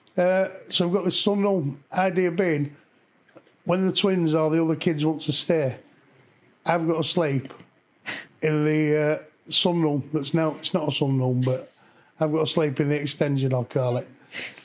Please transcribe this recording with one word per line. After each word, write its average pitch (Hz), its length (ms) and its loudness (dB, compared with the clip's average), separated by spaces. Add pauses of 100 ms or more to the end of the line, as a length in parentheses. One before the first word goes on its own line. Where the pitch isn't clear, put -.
(160)
Uh, 185 320 2 (220)
so 175 160 0
we've 175 100 0
got 175 80 -2
this - 180 -2
sunroom 196 540 0 (160)
idea 185 380 2
being, 160 440 0 (920)
when 185 200 2
the 185 60 0
twins 180 420 2
or 156 140 2
the 165 160 2
other 160 120 0
kids 156 280 0
want 156 180 0
to - 100 -4
stay, 151 440 0 (880)
I've 160 240 0
got 165 140 2
to - 20 -2
sleep 139 480 -2 (880)
in 151 240 2
the, 151 320 2
uh, 151 220 2 (320)
sunroom 160 600 2
that's 143 200 -4
now, 160 260 2
it's - 140 -10
not 165 120 0
a 143 60 0
sunroom, 127 540 0
but 127 260 -2 (480)
I've 156 140 0
got 156 140 0
to - 40 -2
sleep 151 300 0
in 143 80 0
the 147 100 2
extension, 139 540 0
I'll 123 140 0
call 123 320 0
it, - 100 -8 (560)